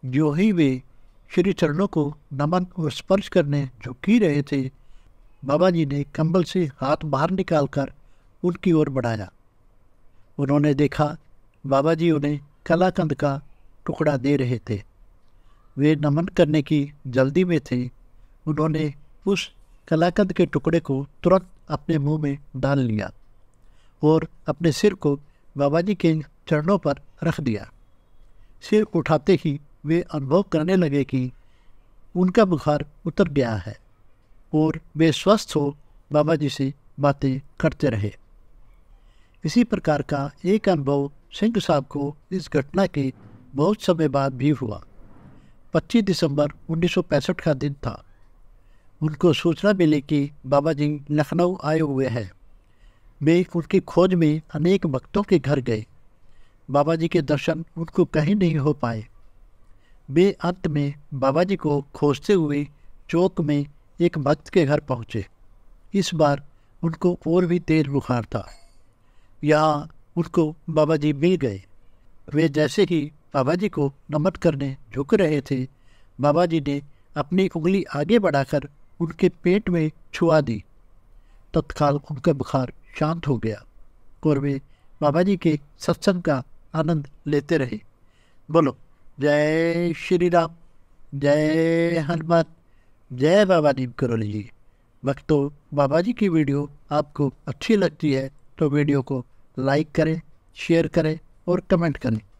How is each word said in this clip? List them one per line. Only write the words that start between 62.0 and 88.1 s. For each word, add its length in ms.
हुए 340
चौक 300
में 240
एक 180
भक्त 300
के 160
घर 160
पहुँचे। 440
इस 200
बार 280
उनको 300
और 200
भी 140
तेज 280
बुखार 360
था। 200
यहाँ 460
उनको 280
बाबा 260
जी 160
मिल 240
गए। 260
वे 200
जैसे 340
ही 180
बाबा 200
जी 140
को 240
नमन 320
करने 340
झुक 200
रहे 260
थे, 180
बाबा 280
जी 140
ने 200
अपनी 320
उंगली 340
आगे 240
बढ़ाकर 500
उनके 280
पेट 260
में 220
छुआ 260
दी। 220
तत्काल 460
उनका 240
बुखार 380
शांत 300
हो 100
गया 240
और 160
वे 220
बाबा 220
जी 140
के 220
सत्संग 440
का 200
आनंद 340
लेते 320
रहे। 220